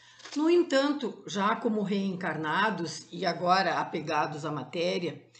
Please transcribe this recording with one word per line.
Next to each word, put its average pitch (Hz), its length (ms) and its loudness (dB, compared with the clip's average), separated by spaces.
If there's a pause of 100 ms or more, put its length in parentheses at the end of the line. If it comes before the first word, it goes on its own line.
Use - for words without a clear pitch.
(340)
No 311 160 4
entanto, 285 800 2
já 202 260 0
como 214 280 0
reencarnados 175 1300 -2
e 175 120 -6
agora 175 540 2
apegados 156 680 -2
à 156 60 -4
matéria, 165 760 -4 (160)